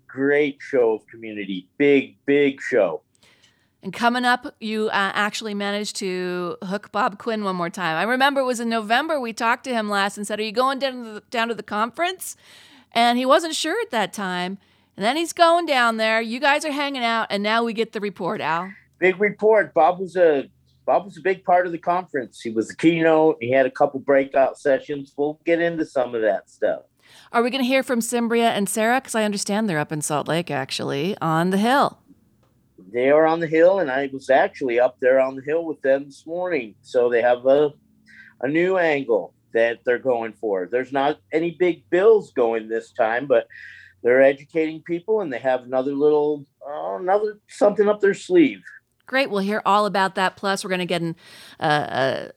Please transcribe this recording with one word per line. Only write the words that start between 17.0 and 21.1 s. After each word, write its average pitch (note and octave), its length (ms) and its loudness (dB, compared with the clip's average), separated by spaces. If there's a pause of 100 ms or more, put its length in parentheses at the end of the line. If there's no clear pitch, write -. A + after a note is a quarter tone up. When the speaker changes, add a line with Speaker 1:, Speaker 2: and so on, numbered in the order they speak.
Speaker 2:
out, A3+ 280 -2
and G3+ 120 -2
now A3+ 220 0
we A#3 80 -2
get A3 200 -4
the A3 80 -8
report, F#3+ 420 -6
Al. E3+ 320 -4 (240)
Speaker 1:
Big F3+ 200 2
report. G#3 560 2
Bob E3+ 240 4
was F3+ 160 -10
a, D#3 340 4 (380)
Bob E3+ 200 0
was F#3+ 100 -18